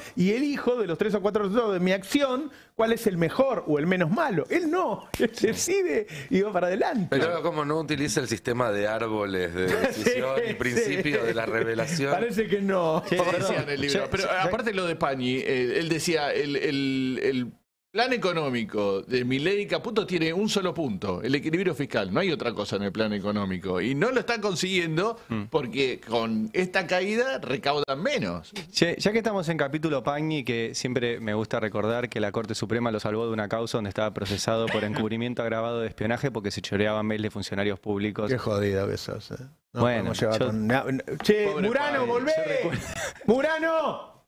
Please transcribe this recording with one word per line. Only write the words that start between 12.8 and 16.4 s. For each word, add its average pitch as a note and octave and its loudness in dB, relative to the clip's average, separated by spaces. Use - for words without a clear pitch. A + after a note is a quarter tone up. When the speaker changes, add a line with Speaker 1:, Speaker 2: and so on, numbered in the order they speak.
Speaker 3:
Che, F3+ 2
Speaker 4:
Como F3+ 2
Speaker 3:
perdón. F3+ 0
Speaker 4:
decía D#3+ 0
en D3 -6
el C#3 -2
libro. C#3 2
Speaker 3:
Che, C3+ -2
Speaker 4:
Pero F#3+ -2
Speaker 3:
che, F3+ 0
Speaker 4:
aparte G#3+ 0
lo F#3 -2
de E3 0
Pañi, C3+ 0
eh, B2 2
él E3 0
decía, D#3 0
el, C#3+ 0